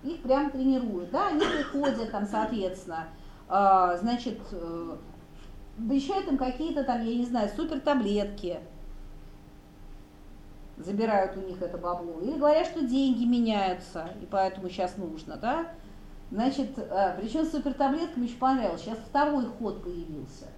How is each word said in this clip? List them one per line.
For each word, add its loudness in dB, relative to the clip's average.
Их -6
прям 4
тренируют, 2
да? 2
Они 4
приходят 0
там, -2
соответственно, -2
а, 8
значит, -2
э, -6
обещают 0
им 2
какие-то 0
там, 0
я 0
не 2
знаю, 0
супертаблетки, 0
забирают 2
у -6
них -8
это -4
бабло. -4
Или -2
говорят, 6
что -4
деньги 4
меняются, 2
и -12
поэтому 0
щас -2
нужно, -8
да? 0
Значит, 0
э, 2
причем 0
с -4
супертаблетками 0
еще -6
понравилось. 2
Щас -6
второй 2
ход -6
появился. -10